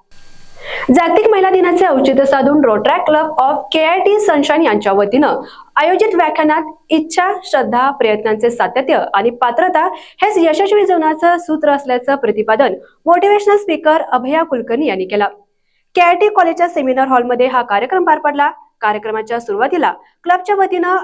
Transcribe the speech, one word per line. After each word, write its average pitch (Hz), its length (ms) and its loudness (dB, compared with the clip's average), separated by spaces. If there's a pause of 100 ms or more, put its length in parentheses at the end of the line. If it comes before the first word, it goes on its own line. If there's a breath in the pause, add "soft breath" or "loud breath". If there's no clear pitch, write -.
(880 loud breath)
जागतिक 339 380 2
महिला 381 220 2
दिनाचे 359 360 2
औचित्य 269 400 2
साधून 277 400 2
Rotaract 262 480 0
Club 302 120 2
of 285 300 0 (180)
केआयटी 359 460 0
सनशाईन 302 420 0
यांच्या 208 300 0
वतीनं 208 500 0 (340 loud breath)
आयोजित 370 400 2
व्याख्यानात 311 460 0 (280)
इच्छा, 320 440 0 (100)
श्रद्धा, 254 480 -2
प्रयत्नांचे 220 580 -2
सातत्य 233 540 -2 (100)
आणि 208 160 0
पात्रता 320 640 0
हेच - 440 -2
यशस्वी 370 480 2
जीवनाचं 339 520 0
सूत्र 311 340 -2
असल्याचं 277 440 -2
प्रतिपादन 220 580 0 (320 loud breath)
मोटिव्हेशनल 403 520 4
स्पीकर 320 440 0
अभया 269 420 -2
कुलकर्णी 262 440 -4
यांनी 190 180 -4
केलं. 208 200 -2 (680)
केआयटी 349 340 4
कॉलेजच्या 339 400 2
सेमिनार 262 380 0
हॉलमध्ये 247 400 0
हा 254 140 0
कार्यक्रम 247 440 -2
पार 320 120 4
पडला. 294 340 0 (300)
कार्यक्रमाच्या 220 580 -4
सुरुवातीला 233 540 -2 (300 soft breath)
क्लबच्या 370 320 -2
वतीनं 370 480 0